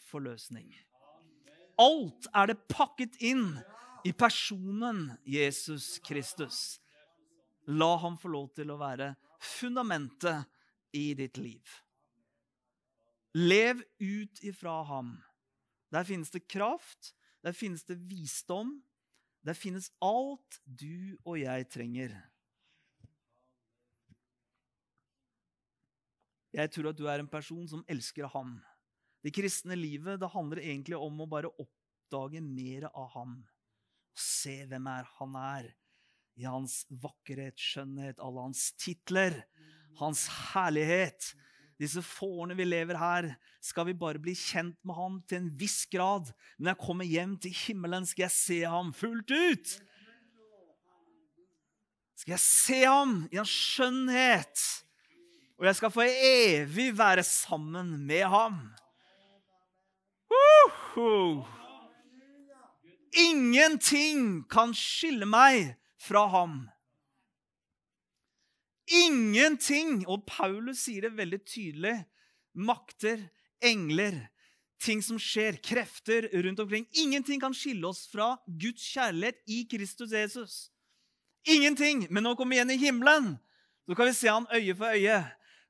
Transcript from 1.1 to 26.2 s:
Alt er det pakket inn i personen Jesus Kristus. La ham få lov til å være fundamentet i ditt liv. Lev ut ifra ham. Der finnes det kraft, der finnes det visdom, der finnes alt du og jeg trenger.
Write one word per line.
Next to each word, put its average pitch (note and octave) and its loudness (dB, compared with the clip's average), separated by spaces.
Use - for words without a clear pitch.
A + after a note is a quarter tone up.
Alt B3+ 4
er G3+ 6
det G#3+ -8
pakket - -2
inn B3 0
i F3 -2
personen G3+ -2
Jesus C#3+ -4
Kristus. - -8
La D#3+ 2
ham E3+ -8
få F3 -10
lov C#3 -8
til D3+ -10
å D3 -12
være C#3 -8
fundamentet E3+ -6
i D3 -4
ditt C3 -10
liv. A#2+ -14
Lev G#3+ 4
ut G#3 -8
ifra F3 -10
ham. B2+ -10
Der F3 -4
finnes F3 -8
det F3+ -12
kraft, - -8
der F3 -6
finnes F3+ -10
det F3+ -12
visdom, F#3+ -10
der E3 -8
finnes F#3 -12
alt B3+ -4
du D#3+ -16
og E3+ -8
jeg B2+ -6
trenger. A#2+ -10